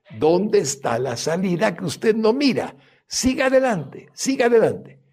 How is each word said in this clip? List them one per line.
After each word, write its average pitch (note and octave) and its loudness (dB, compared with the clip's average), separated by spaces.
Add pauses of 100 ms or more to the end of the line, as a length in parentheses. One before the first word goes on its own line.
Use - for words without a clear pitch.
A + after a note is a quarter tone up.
(180)
dónde F3 2
está B2 -2
la B2+ -4
salida F3+ -2
que F#3 -10
usted G#3+ 0
no A3 2
mira. C4+ -2 (300)
Siga C4 0
adelante, C4 0
siga C4+ 0
adelante, A3+ 0 (120)